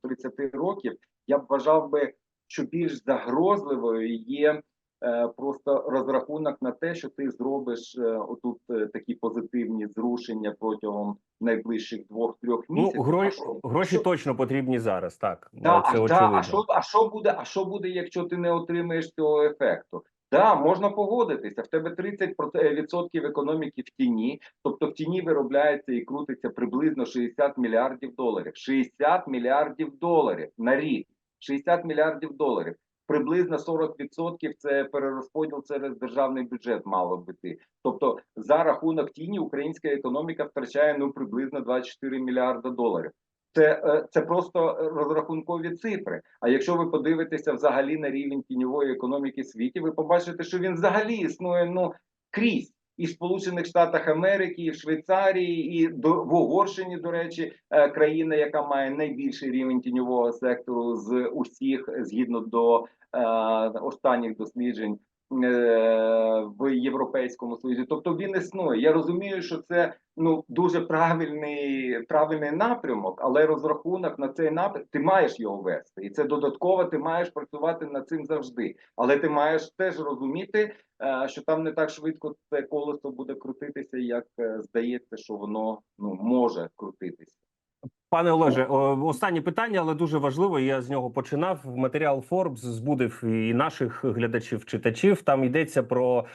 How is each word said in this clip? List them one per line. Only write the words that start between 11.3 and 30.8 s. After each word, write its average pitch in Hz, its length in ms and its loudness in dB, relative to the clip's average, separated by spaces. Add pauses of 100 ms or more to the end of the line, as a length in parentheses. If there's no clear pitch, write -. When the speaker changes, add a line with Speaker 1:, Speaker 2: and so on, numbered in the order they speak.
Speaker 1:
найближчих 113 720 -2
двох-трьох 117 580 -2
Speaker 2:
Ну, - 80 -4
Speaker 1:
місяців. 160 260 2
Speaker 2:
гро-, 170 240 2
Speaker 1:
А 196 40 2
що, - 340 -10
Speaker 2:
гроші 170 300 0
Speaker 1:
що - 100 2
Speaker 2:
точно 147 320 0
потрібні 131 420 0
зараз, 92 380 -2
так. - 360 -4
Speaker 1:
Да, 170 240 4
Speaker 2:
Ну, - 60 6
це - 80 2
Speaker 1:
а, - 20 2
да, 113 100 4
Speaker 2:
очевидно. 175 360 6
Speaker 1:
а - 40 2
що, 415 260 0
а - 140 4
що - 260 4
буде, - 300 0
а - 60 -8
що 190 200 -2
буде, 185 240 -6
якщо 175 360 -4
ти 175 120 -6
не 170 160 0
отримаєш 170 580 -2
цього 151 340 2
ефекту? 117 580 -2 (300)
Да, 202 220 8
можна 185 360 2
погодитися, 202 720 -2
в - 40 -8
тебе 160 240 -2
тридцять 190 460 -4
проц-, 151 220 -2
е, 151 160 4
відсотків 165 500 -4
економіки 147 580 -2
в - 80 -18
тіні, 120 500 0 (240)
тобто 147 220 -2
в 147 80 -8
тіні 170 280 -2
виробляється 143 720 2
і 120 80 0
крутиться 135 500 -6
приблизно 131 560 -2
шістдесят 127 520 -2
мільярдів 123 560 0
доларів. 104 400 -2
Шістдесят 143 760 0
мільярдів 139 680 0
доларів 139 500 2 (100)
на 123 180 4
рік. 147 320 -2 (300)